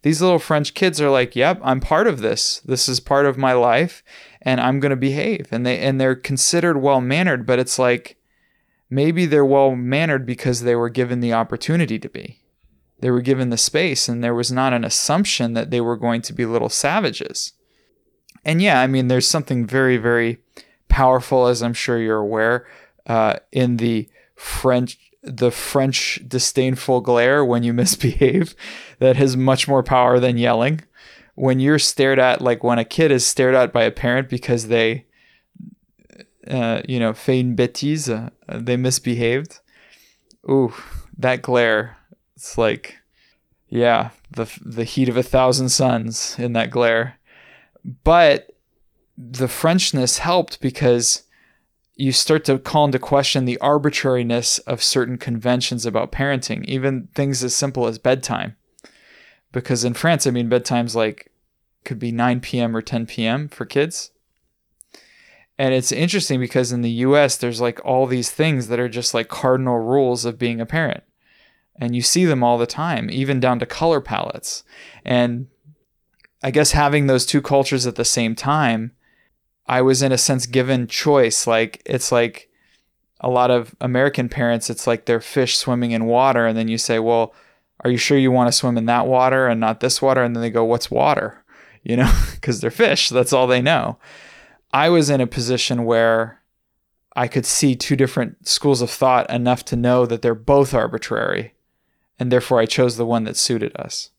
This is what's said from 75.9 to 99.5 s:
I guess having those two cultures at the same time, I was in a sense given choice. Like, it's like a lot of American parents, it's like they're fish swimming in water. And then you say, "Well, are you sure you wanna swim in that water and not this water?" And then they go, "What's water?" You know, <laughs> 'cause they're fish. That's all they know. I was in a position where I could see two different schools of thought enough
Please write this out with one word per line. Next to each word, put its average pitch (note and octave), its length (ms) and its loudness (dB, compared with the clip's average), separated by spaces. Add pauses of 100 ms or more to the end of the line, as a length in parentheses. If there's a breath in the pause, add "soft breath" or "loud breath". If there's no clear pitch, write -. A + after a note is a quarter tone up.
I C3+ 80 -4
guess D3 200 2
having D3 360 4
those B2+ 180 2
two C#3+ 160 0
cultures C3+ 460 0
at A#2 80 -6
the A#2 100 -4
same A2+ 300 -2
time, B2 560 -2 (720)
I B2+ 160 0
was C3 200 4
in C3+ 100 2
a B2 60 0
sense B2 280 0
given B2 420 0
choice. C3+ 600 2
Like, A2+ 380 -2
it's - 260 -4
like A#2+ 380 -2 (720)
a B2+ 80 -2
lot B2 220 2
of A#2+ 280 -2
American B2+ 480 0
parents, A#2 420 -2
it's A#2 180 -6
like A#2 180 -2
they're A#2 160 0
fish - 340 -2
swimming B2 360 -2
in A2+ 140 -2
water. A#2+ 400 2
And A2+ 120 0
then A2+ 100 -2
you A2+ 100 -4
say, A2+ 220 0
"Well, A2+ 340 0 (480 soft breath)
are B2 100 0
you B2 60 2
sure C#3+ 200 2
you C3 140 4
wanna B2 200 2
swim A#2+ 260 0
in A2+ 100 -2
that A#2+ 200 2
water C3 400 2
and A#2 140 0
not A2 180 -2
this B2+ 220 -2
water?" C3 220 2
And A#2+ 120 -2
then A#2 60 -4
they A#2 80 -4
go, A2+ 160 2
"What's A#2 260 -2
water?" C3+ 540 0 (380 soft breath)
You A#2+ 140 -2
know, B2 140 4 (140)
<laughs> - 160 -12
'cause A2+ 180 -4
they're A2+ 120 -2
fish. D3 380 2
That's B2 220 0
all B2+ 160 4
they B2+ 140 2
know. C#3 380 0 (720 loud breath)
I D3 160 2
was D#3+ 200 4
in C#3 120 2
a A#2+ 60 0
position A#2+ 580 -2
where A2+ 560 0 (720)
I B2 120 -2
could B2 180 -2
see C3+ 300 2
two C#3 200 -2
different C3 520 -2
schools C3+ 340 0
of A#2+ 80 -2
thought B2+ 400 2
enough B2 360 -2